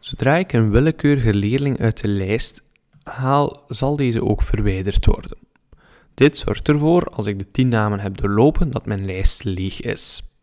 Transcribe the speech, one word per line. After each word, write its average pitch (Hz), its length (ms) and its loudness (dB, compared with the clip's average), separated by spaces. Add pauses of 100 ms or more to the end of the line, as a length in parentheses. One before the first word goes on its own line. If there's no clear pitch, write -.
(120)
Zodra 135 240 0
ik 185 180 -2
een 113 180 2
willekeurige 139 600 2
leerling 120 460 0
uit 113 220 -2
de 110 60 -4
lijst 101 560 -4 (400)
haal, 139 640 -2
zal 135 280 -2
deze 123 280 0
ook 104 180 2
verwijderd 101 640 0
worden. - 320 0 (760)
Dit 147 240 4
zorgt - 300 -4
ervoor, 156 360 4
als - 220 -6
ik 101 140 -4
de 95 120 -10
tien 127 160 2
namen 107 320 0
heb 98 180 -6
doorlopen, 123 540 2
dat - 140 -6
mijn 98 200 -4
lijst 95 380 -2
leeg 92 380 -4
is. - 420 -4 (200)